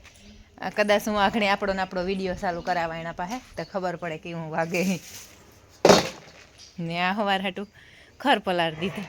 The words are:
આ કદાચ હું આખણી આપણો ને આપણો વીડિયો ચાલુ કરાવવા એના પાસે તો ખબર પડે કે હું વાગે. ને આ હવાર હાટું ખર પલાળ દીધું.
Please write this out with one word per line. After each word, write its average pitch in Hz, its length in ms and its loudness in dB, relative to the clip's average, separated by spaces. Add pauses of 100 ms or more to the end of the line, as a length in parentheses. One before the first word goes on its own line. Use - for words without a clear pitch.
(580)
આ 185 120 -6
કદાચ 208 380 2
હું 208 160 4
આખણી 208 240 2
આપણો 202 240 2
ને 190 100 -2
આપણો 185 220 -4
વીડિયો 190 300 -2
ચાલુ 175 280 -4
કરાવવા 165 340 -2
એના 165 160 -8
પાસે 180 260 -6 (180)
તો 165 80 -6
ખબર 180 320 -4
પડે 165 220 -8
કે 170 140 -10
હું 165 180 -8
વાગે. 170 500 0 (1800)
ને 170 220 -4
આ 180 120 2
હવાર 202 300 0
હાટું 196 240 -4 (540)
ખર 254 180 4
પલાળ 175 360 0
દીધું. 185 340 -6